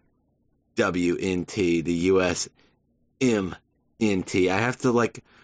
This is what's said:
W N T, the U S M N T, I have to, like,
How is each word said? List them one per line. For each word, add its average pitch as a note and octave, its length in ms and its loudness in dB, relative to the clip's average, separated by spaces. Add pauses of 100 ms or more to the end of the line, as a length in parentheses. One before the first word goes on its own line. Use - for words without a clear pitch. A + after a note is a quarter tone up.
(760)
W F2 440 0
N F2+ 260 -2
T, E2+ 360 0
the D#2+ 120 -2
U F#2 280 2
S F2 280 -2 (720)
M G#2 340 0 (440)
N G2 240 0
T, F#2 260 0
I F#2 80 0
have B2 200 -2
to, B2+ 140 0
like, A#2 320 0 (200)